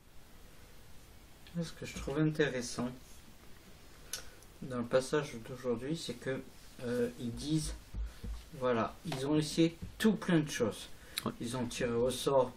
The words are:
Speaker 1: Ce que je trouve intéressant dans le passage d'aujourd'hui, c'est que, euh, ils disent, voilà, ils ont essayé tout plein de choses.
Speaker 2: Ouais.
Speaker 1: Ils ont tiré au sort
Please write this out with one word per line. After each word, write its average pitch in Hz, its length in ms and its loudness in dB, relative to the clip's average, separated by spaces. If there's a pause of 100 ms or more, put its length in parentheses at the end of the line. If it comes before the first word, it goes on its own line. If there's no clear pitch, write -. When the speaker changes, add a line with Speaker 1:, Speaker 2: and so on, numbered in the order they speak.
(1600)
Speaker 1:
Ce 165 120 -2
que - 160 -8
je - 80 -8
trouve 143 240 -2
intéressant 127 720 2 (1700)
dans 127 160 -6
le 120 60 0
passage 131 500 2 (160)
d'aujourd'hui, 127 480 -2
c'est - 160 -6
que, 131 260 -2 (460)
euh, 120 240 2 (100)
ils 117 140 -4
disent, 151 400 0 (840)
voilà, 120 360 2 (120)
ils 131 180 -2
ont 151 100 4
essayé 165 400 4 (220)
tout 220 140 6
plein 170 280 4
de 151 100 2
choses. - 380 0 (380)
Speaker 2:
Ouais. - 60 0 (100)
Speaker 1:
Ils 123 160 -2
ont 123 80 0
tiré 120 260 0
au 120 200 4
sort 131 460 6